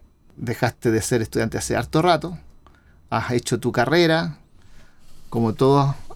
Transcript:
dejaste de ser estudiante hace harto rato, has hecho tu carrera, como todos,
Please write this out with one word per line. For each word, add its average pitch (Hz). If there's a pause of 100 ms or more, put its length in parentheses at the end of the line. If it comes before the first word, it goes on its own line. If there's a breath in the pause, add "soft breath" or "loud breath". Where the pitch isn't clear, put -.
(360)
dejaste 117
de 110
ser 120
estudiante 113
hace -
harto 156
rato, 170 (720 soft breath)
has 113
hecho -
tu 120
carrera, 160 (920 soft breath)
como 113
todos, 139 (200)